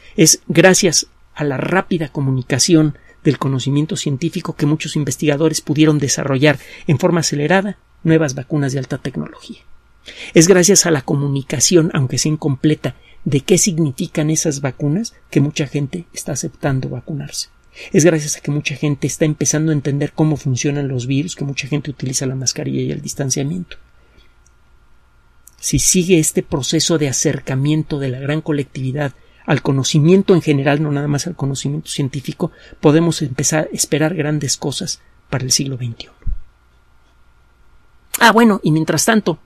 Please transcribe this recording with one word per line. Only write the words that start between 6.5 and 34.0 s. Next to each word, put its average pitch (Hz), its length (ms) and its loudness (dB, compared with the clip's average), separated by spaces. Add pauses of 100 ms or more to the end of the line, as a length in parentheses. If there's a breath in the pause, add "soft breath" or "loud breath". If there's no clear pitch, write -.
en 139 100 4
forma 170 220 2
acelerada 175 580 0 (240)
nuevas 160 320 2
vacunas 143 380 -4
de 139 80 -4
alta 135 180 -6
tecnología. - 640 -12 (720 loud breath)
Es 165 160 6
gracias 185 380 6
a 175 40 0
la 147 120 0
comunicación, 143 920 0
aunque 135 240 -2
sea 151 160 -2
incompleta, 151 640 -2 (300 soft breath)
de 135 140 2
qué - 180 2
significan 156 720 -2
esas 151 320 -2
vacunas 147 520 -2 (160 soft breath)
que 143 120 2
mucha 147 240 -2
gente 143 480 -6
está - 180 -8
aceptando 139 560 -4
vacunarse. 139 600 -10 (420 loud breath)
Es 160 140 6
gracias 156 300 2
a - 40 -18
que - 100 -6
mucha 147 240 -4
gente 147 320 -2
está 156 200 -2
empezando 151 440 0
a 156 40 2
entender 143 400 -2
cómo 156 240 2
funcionan 143 500 -2
los 127 180 -4
virus, 135 300 -2
que 147 80 -6
mucha 139 240 -8
gente 147 220 -4
utiliza 131 340 -6
la 131 120 -4
mascarilla 135 440 -4
y 131 100 -4
el 147 120 -6
distanciamiento. 143 760 -6 (1800 soft breath)
Si - 180 0
sigue 180 400 4
este 156 240 0
proceso 160 540 0
de 151 120 0
acercamiento 143 880 -2
de 135 100 -4
la 127 120 -6
gran 147 200 -4
colectividad 143 720 -4 (320 soft breath)
al - 160 0
conocimiento 160 760 4
en 165 60 4
general, 143 420 0
no 151 80 -2
nada 143 180 -2
más 147 180 -2
al 175 100 -8
conocimiento 139 540 -6
científico, 139 600 -6 (300 loud breath)
podemos 160 400 4
empezar 151 440 -2
a - 120 -8
esperar - 380 0